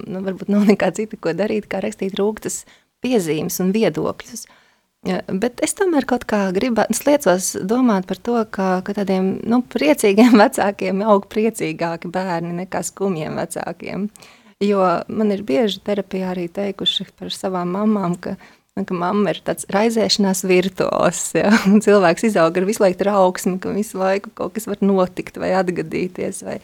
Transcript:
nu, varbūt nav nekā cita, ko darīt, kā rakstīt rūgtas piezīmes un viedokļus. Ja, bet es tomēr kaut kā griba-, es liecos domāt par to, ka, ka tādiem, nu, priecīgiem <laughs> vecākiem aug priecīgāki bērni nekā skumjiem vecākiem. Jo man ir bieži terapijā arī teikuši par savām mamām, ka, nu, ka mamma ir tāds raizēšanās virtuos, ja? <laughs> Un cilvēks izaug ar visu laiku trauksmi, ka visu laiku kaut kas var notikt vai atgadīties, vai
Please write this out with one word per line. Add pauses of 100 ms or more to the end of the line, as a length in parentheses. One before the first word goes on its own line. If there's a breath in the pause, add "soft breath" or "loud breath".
nu,
varbūt
nav
nekā
cita,
ko
darīt,
kā
rakstīt
rūgtas (440 soft breath)
piezīmes
un
viedokļus. (600 soft breath)
Ja,
bet
es
tomēr
kaut
kā
griba-,
es
liecos
domāt
par
to,
ka,
ka
tādiem,
nu,
priecīgiem
<laughs>
vecākiem
aug
priecīgāki
bērni
nekā
skumjiem
vecākiem. (540 loud breath)
Jo (220)
man
ir
bieži
terapijā
arī
teikuši
par
savām
mamām,
ka, (360 soft breath)
nu,
ka
mamma
ir
tāds
raizēšanās
virtuos, (160)
ja?
<laughs>
Un
cilvēks
izaug
ar
visu
laiku
trauksmi,
ka
visu
laiku
kaut
kas
var
notikt
vai
atgadīties,
vai